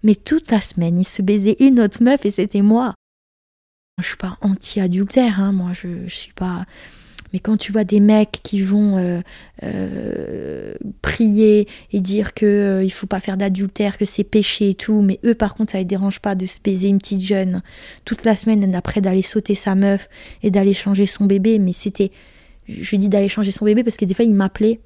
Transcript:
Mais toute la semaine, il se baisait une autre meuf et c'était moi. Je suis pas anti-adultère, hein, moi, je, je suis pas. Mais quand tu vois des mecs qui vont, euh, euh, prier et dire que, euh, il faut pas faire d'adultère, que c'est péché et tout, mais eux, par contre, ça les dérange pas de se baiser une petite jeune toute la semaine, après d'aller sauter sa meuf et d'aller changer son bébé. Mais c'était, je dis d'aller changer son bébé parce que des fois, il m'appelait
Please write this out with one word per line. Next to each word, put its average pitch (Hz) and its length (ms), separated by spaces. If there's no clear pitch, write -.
Mais 214 120
toute - 360
la 220 80
semaine, 175 400
il 190 60
se - 160
baisait 202 400
une 269 180
autre 214 240
meuf 269 220
et 208 60
c'était 208 300
moi. 220 320
Je - 60
suis - 100
pas 185 240
anti-adultère, 196 1000
hein, 196 140
moi, 180 180
je, 180 360
je - 80
suis - 180
pas. 180 320
Mais 185 60
quand 214 180
tu 196 160
vois 214 100
des 202 160
mecs 214 440
qui 196 180
vont, 196 360
euh, 180 220
euh, - 1080
prier 214 680
et 202 80
dire 190 340
que, - 120
euh, 202 380
il 190 80
faut - 160
pas 190 120
faire 190 160
d'adultère, 196 640
que 208 80
c'est - 180
péché 208 460
et 190 60
tout, 214 260
mais 190 240
eux, 233 100
par 208 200
contre, 220 180
ça 190 60
les 190 60
dérange 190 360
pas 196 140
de 185 100
se - 180
baiser 190 240
une 196 120
petite 190 260
jeune 185 360
toute - 180
la 220 140
semaine, 202 360
après 180 280
d'aller 190 220
sauter 208 300
sa 196 220
meuf 196 320
et 214 80
d'aller 196 220
changer 196 340
son - 180
bébé. 202 340
Mais 180 140
c'était, 196 380
je - 260
dis 196 140
d'aller 202 180
changer 202 240
son 208 140
bébé 214 180
parce 233 140
que 208 80
des 185 80
fois, 233 100
il 220 120
m'appelait 214 500